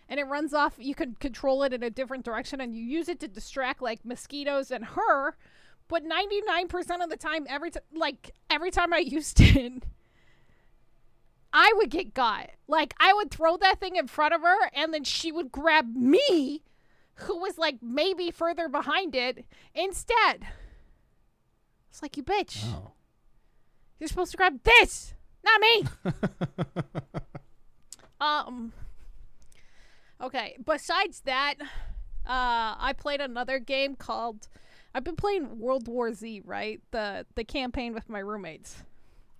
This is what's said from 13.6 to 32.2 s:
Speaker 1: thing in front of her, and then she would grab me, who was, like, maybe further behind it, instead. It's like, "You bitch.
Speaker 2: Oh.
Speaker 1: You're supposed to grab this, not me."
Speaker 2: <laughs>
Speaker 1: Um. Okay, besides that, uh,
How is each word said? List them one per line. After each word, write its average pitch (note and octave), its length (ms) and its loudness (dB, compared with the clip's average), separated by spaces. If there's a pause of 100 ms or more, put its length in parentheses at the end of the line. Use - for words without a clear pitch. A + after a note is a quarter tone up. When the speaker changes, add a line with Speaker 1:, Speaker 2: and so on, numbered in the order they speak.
Speaker 1:
thing F#4 160 -4
in C#4+ 100 0
front D4+ 260 2
of E4 80 2
her, F#4 320 4
and D#4+ 200 -2
then D4+ 100 -2
she - 300 -4
would D4+ 180 -6
grab D4 420 4
me, C#4+ 720 4 (520)
who - 240 -6
was, F#4 180 -4
like, D4+ 260 -2
maybe E4 480 -2
further E4 380 -2
behind D4 460 -2
it, B3+ 300 -2 (300)
instead. F#4+ 720 0 (1400)
It's - 120 -20
like, D4 140 -12
"You C#4+ 80 -8
bitch. F#4 440 -2
Speaker 2:
Oh. G#2 260 -10 (1080)
Speaker 1:
You're D#4 80 -8
supposed F4+ 240 -2
to F4+ 60 -12
grab F#4 260 4
this, - 500 6 (300)
not G#4+ 180 6
me." A4 220 6 (220)
Speaker 2:
<laughs> - 640 -4 (1500)
Speaker 1:
Um. B3+ 520 -4 (1500)
Okay, B3+ 420 -6
besides E4+ 580 0
that, C#4 380 0
uh, D4 60 -12 (1120)